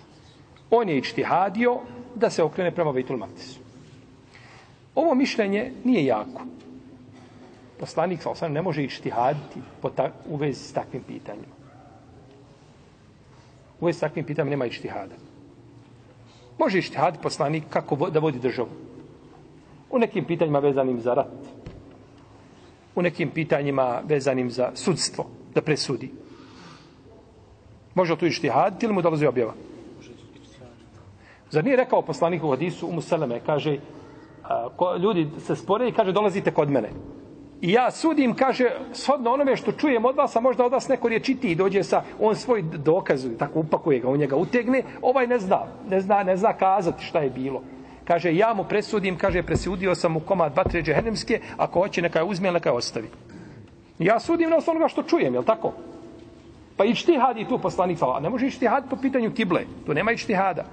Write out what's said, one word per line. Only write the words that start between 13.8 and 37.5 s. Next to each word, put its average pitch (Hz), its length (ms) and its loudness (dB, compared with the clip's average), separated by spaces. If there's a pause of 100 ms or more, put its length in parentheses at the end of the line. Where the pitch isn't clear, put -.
vezi 165 120 0
s - 40 -8
takvim 156 240 -4
pitanjima 147 240 -2
nema 139 160 -2
ičtihada. - 500 -10 (1400)
Može 214 200 2
ičtihaditi 156 440 0
poslanik 156 460 -2
kako 160 260 -2
vo-, 139 140 0
da 156 100 0
vodi 151 200 0
državu. 131 300 -2 (1200)
U 254 100 0
nekim 208 260 0
pitanjima 160 340 2
vezanim 131 420 2
za 120 120 0
rat. - 180 2 (1600)
U 190 60 0
nekim 165 280 0
pitanjima 139 760 0
vezanim 131 460 0
za 120 240 -2
sudstvo, - 500 -2 (300)
da 151 60 2
presudi. 135 500 -4 (1800)
Može 175 180 2
li 156 60 -2
tu 175 60 0
ičtihaditi 156 600 0
ili 214 80 0
mu 190 80 2
dolazi 160 240 2
objava? 120 280 0 (2000)
Zar 151 140 2
nije 254 140 4
rekao 226 240 4
poslanik 165 420 0
u 156 60 0
hadisu 160 380 -2
Umu 170 140 -4
Seleme, 135 440 -2
kaže, 147 320 0 (680)
a, 123 340 -4
ko, 180 200 0
ljudi 175 300 2 (120)
se 156 160 -4
spore 220 320 0
i - 40 0
kaže, 196 200 2
dolazite 185 400 0
kod 156 180 2
mene. 117 200 0 (720)